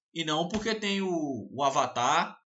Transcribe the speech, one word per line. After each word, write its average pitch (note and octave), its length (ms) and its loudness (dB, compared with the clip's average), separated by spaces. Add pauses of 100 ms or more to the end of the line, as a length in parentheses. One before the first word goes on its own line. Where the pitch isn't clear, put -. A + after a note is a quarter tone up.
(120)
E E3 120 -6
não D#3 240 2
porque G#3+ 260 -2
tem G3+ 260 0
o, D3 500 -2
o B2+ 120 -4
avatar C#3 760 2 (100)